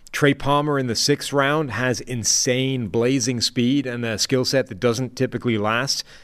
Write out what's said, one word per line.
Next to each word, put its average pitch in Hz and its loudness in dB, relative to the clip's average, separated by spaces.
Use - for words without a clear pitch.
Trey 143 2
Palmer 143 0
in 127 -2
the 113 -2
sixth - 0
round 143 2
has 123 -2
insane 127 0
blazing 120 0
speed 127 0
and 120 -6
a 110 -2
skill 127 0
set 131 2
that 98 -10
doesn't 120 0
typically 120 0
last 113 0